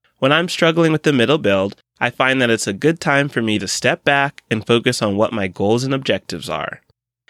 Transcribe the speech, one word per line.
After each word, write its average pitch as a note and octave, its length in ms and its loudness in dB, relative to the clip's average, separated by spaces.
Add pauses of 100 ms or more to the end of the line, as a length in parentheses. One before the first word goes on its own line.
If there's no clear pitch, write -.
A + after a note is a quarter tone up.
(180)
When C3+ 140 2
I'm E3+ 160 0
struggling E3 440 2
with D3+ 100 -2
the D3+ 100 2
middle C3 260 2
build, G2 380 0 (240)
I B2 80 0
find C3 320 0
that A#2+ 100 2
it's A2+ 160 0
a G2+ 60 -4
good D3+ 260 0
time C#3+ 300 0
for C3 140 -4
me G#2+ 160 0
to G2 100 -6
step - 360 -2
back C#3 460 0
and A2+ 160 -4
focus A#2+ 360 0
on G2+ 140 0
what A2+ 180 0
my G2+ 140 -4
goals G#2+ 360 0
and C3+ 80 -4
objectives G2+ 560 -4
are. D2+ 320 -8 (500)